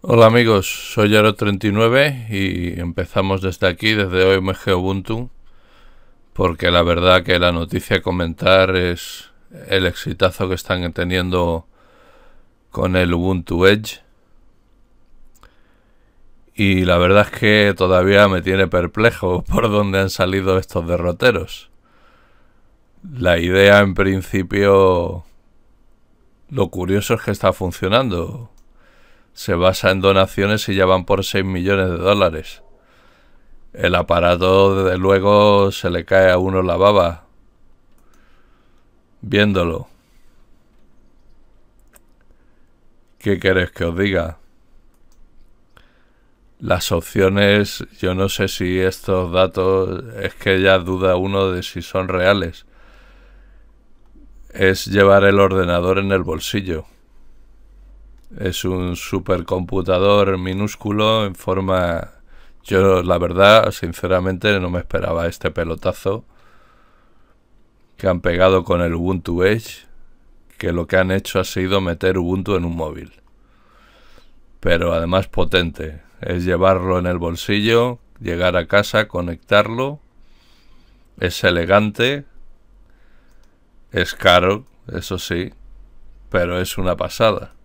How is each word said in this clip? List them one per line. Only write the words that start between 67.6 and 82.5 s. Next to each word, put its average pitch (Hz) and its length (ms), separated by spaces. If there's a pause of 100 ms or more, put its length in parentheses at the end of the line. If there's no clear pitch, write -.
que 98 100
han 90 140
pegado 92 420
con 87 200
el 85 120
Ubuntu 87 480
Edge, 107 460 (720)
que 92 120
lo 85 160
que 95 100
han 92 140
hecho 95 300
ha 90 40
sido 95 360
meter 92 380
Ubuntu 92 360
en 87 100
un 85 120
móvil. - 440 (1400)
Pero 85 340
además 87 320
potente. 80 760 (200)
Es 90 240
llevarlo 92 560
en 90 60
el 87 120
bolsillo, 104 800 (220)
llegar 90 360
a 85 120
casa, 104 400
conectarlo. 107 880 (1200)
Es - 240
elegante. 104 840 (1600)